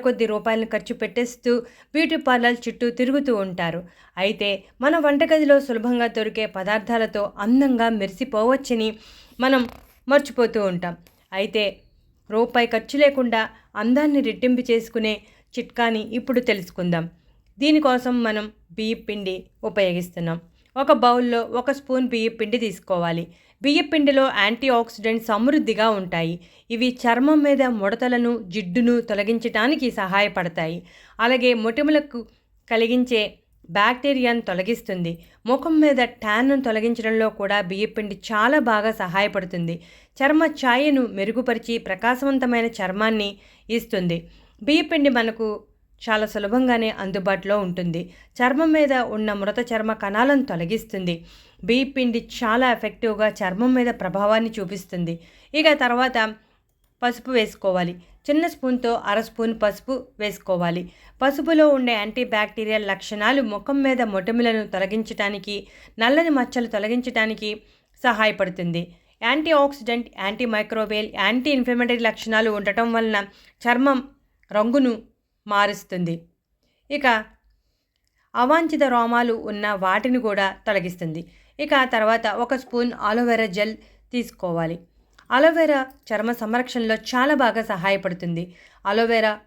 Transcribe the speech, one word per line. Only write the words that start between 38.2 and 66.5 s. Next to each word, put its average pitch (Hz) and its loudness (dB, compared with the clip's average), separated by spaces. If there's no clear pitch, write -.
చాలా 226 4
బాగా 220 2
సహాయపడుతుంది. 185 -2
చర్మ 302 4
ఛాయను 262 4
మెరుగుపరిచి 233 -2
ప్రకాశవంతమైన 247 0
చర్మాన్ని 208 -2
ఇస్తుంది. 202 -2
బియ్యం 311 2
పిండి 285 2
మనకు 220 -2
చాలా 214 0
సులభంగానే 226 0
అందుబాటులో 190 -2
ఉంటుంది. 175 -4
చర్మం 269 2
మీద 294 4
ఉన్న 214 -2
మృత 202 -4
చర్మ 220 -2
కణాలను 226 2
తొలగిస్తుంది. 180 -4
బియ్యం 247 0
పిండి 240 0
చాలా 240 2
ఎఫెక్టివ్‌గా 214 -2
చర్మం 208 0
మీద 247 2
ప్రభావాన్ని 208 0
చూపిస్తుంది. 180 -8
ఇక 311 4
తర్వాత 247 0
పసుపు 247 -4
వేసుకోవాలి. 185 0
చిన్న 302 2
స్పూన్తో 254 -2
అర 208 0
స్పూన్ 226 -4
పసుపు 208 -2
వేసుకోవాలి. 180 -2
పసుపులో 302 4
ఉండే 247 2
యాంటీబ్యాక్టీరియల్ 214 -2
లక్షణాలు 214 0
ముఖం 220 -2
మీద 262 2
మొటిమలను 220 0
తొలగించడానికి, 202 -4
నల్లని 294 4
మచ్చలు 247 -2